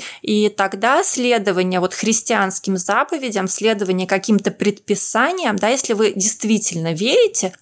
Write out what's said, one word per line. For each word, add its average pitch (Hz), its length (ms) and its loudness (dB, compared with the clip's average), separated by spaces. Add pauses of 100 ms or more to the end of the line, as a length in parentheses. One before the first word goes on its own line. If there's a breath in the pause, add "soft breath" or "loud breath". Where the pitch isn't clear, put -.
(220 loud breath)
И 208 280 2
тогда 208 540 0
следование 190 760 0
вот 180 160 -2
христианским 202 840 0
заповедям, 220 720 -2
следование 190 580 0
каким-то 196 460 0
предписаниям, 220 1040 0
да, 208 140 0
если 262 240 0
вы 208 220 2
действительно 185 760 0
верите, 233 680 0